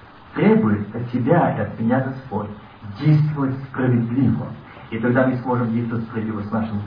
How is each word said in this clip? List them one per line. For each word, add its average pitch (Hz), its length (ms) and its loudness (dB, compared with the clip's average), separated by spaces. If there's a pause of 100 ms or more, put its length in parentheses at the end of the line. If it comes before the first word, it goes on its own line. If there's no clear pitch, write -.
(340)
Требует 208 600 2
от 123 160 -6
тебя 147 460 2
и - 40 -4
от 104 200 -6
меня 123 200 2
Господь 107 500 -6 (480)
действовать 147 580 2 (140)
справедливо. 120 760 2 (440)
И 113 80 -6
тогда 123 280 4
мы 127 100 0
сможем 120 360 0
действовать 117 320 -2
справедливо 107 380 -4
с - 80 -8
нашими 107 360 -2